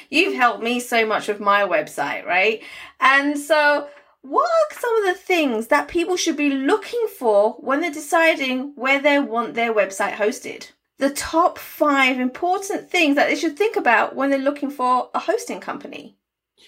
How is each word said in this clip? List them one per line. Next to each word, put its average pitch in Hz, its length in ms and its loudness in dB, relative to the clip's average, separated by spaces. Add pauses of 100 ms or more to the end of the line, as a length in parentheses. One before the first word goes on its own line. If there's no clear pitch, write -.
you've 320 240 2
helped 233 300 2
me 240 160 0
so 240 260 0
much 208 220 -2
with 208 120 -4
my 202 220 4
website, 151 640 -2
right? 202 380 0 (360)
And 277 380 2
so 294 500 2 (340)
what 480 280 0
are 640 300 0
some 466 180 0
of 415 80 2
the 370 160 -2
things 262 460 0
that 294 200 2
people 339 280 -2
should 330 220 -2
be 294 120 2
looking 359 560 -2 (140)
for 214 400 4
when 277 220 -2
they're 339 100 -2
deciding 294 840 0
where 269 260 0
they 285 180 4
want 226 340 -4
their 233 200 0
website 196 400 0
hosted? - 580 -4 (280)
The 277 100 2
top 320 500 0
five 269 600 2
important 349 680 -2
things 311 280 2
that 269 100 4
they 294 80 0
should 302 220 -4
think 440 180 0
about 233 400 2
when 269 140 -2
they're 277 100 2
looking 277 300 -2
for 254 440 -2
a 247 60 -2
hosting 349 400 -4
company. - 560 -12 (520)